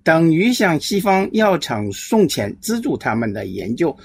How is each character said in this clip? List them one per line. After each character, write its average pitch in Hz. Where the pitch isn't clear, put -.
等 165
于 202
向 180
西 202
方 196
药 202
厂 104
送 208
钱， 110
资 226
助 208
他 110
们 113
的 101
研 95
究， 156